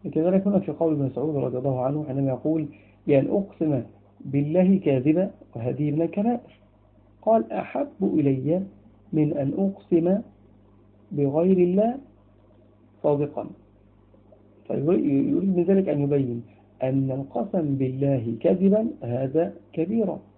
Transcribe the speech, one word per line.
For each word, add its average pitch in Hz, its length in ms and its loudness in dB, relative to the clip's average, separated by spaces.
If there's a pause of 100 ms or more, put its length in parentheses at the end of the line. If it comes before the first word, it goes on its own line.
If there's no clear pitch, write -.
وكذلك 185 420 0
هنا 196 120 2
في 160 120 -4
قول 160 220 0
ابن 139 120 0
مسعود 135 300 -4
رضي 131 220 -2
الله 127 240 -2
عنه 143 260 -2
حينما 139 200 -2
يقول: 151 400 -2 (400)
"لأن 139 220 4
أقسم 160 540 -2 (380)
بالله 156 560 2
كاذبا"، 156 540 2 (240)
وهذه 127 360 -4
من 151 100 -2
الكبائر، 208 580 -4 (640)
قال: 226 300 2
"أحب 214 360 -6 (140)
إلي 151 600 2 (520)
من 151 240 2
أن 139 200 -2
أقسم 190 640 0 (920)
بغير 151 460 2
الله 202 400 2 (1040)
صادقا". 143 440 -2 (1200)
فيريد 156 880 0
من 175 100 2
ذلك 190 220 2
أن 143 120 0
يبين 131 420 -2 (400)
أن 135 280 0
القسم 143 640 -4
بالله 131 680 -2
كذبا 190 460 4 (160)
هذا 135 500 -2 (200)
كبيرة 185 460 -2 (180)